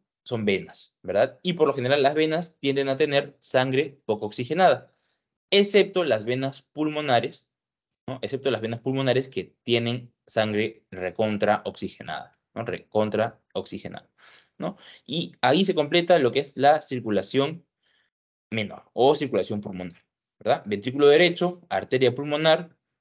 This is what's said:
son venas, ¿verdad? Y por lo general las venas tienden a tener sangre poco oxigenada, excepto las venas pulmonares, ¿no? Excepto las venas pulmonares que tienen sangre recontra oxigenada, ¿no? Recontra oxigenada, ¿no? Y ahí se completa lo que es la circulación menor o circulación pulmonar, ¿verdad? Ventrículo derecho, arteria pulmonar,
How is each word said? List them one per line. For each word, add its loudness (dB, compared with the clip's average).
son -6
venas, -4
¿verdad? 0
Y -2
por 2
lo 2
general 2
las 2
venas -2
tienden -2
a -2
tener 0
sangre -2
poco -4
oxigenada, 0
excepto 4
las 0
venas -4
pulmonares, -2
¿no? -10
Excepto -4
las -2
venas -6
pulmonares 0
que -8
tienen -2
sangre -2
recontra -2
oxigenada, -12
¿no? -8
Recontra -4
oxigenada, -12
¿no? -8
Y -8
ahí 4
se 0
completa 2
lo 2
que -2
es -4
la 4
circulación -2
menor -6
o 4
circulación -2
pulmonar, -12
¿verdad? -2
Ventrículo 0
derecho, 4
arteria 0
pulmonar, 0